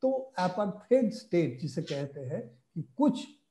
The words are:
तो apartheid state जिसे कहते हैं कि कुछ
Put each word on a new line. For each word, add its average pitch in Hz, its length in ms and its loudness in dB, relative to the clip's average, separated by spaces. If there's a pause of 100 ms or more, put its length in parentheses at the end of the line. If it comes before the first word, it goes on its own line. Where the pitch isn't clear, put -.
तो 262 360 0
apartheid 196 760 2
state 160 480 0
जिसे 160 220 -4
कहते 143 380 -6
हैं 123 380 -8 (160)
कि 160 80 -6 (140)
कुछ - 300 2 (240)